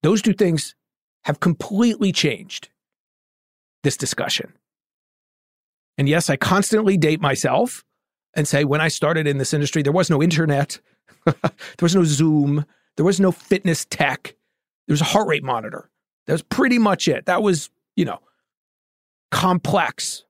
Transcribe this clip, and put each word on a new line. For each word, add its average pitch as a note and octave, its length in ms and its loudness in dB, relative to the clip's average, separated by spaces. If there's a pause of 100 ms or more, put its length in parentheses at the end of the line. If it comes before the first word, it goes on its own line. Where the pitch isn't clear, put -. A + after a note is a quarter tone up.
Those G3 200 2
two G#3+ 120 2
things E3+ 420 -2 (500)
have - 160 -4
completely G3 720 0
changed - 560 -4 (1120)
this C#3 140 0
discussion. - 560 -6 (1400)
And C#3 100 0
yes, D#3+ 220 0
I C#3 80 0
constantly G3+ 580 2
date D#3 240 2
myself C#3+ 640 0 (520)
and D3+ 120 -2
say, C#3+ 160 0
when D3 180 0
I E3 60 2
started D#3 400 0
in C#3 120 -2
this C3+ 140 -4
industry, D3 280 -2
there C#3 100 0
was F3 180 0
no D3 120 2
internet. D#3 640 0
<laughs> - 40 -20 (360)
There - 560 -4
was E3+ 140 2
no F3+ 100 4
Zoom. D3 600 2 (300)
There D#3 100 0
was F#3 140 2
no F#3+ 140 4
fitness - 500 -2
tech. - 520 -4 (520)
There D3+ 60 2
was D3 80 2
a D#3+ 40 0
heart G3+ 220 0
rate D3 160 -2
monitor. A2+ 460 -6 (360)
That - 80 -2
was D#3+ 100 -2
pretty B3+ 340 0
much G3+ 320 2
it. - 160 -2
That F3+ 160 0
was, F#3 280 0 (280)
you F3+ 80 2
know, G2+ 140 -10 (1120)
complex. - 1000 -2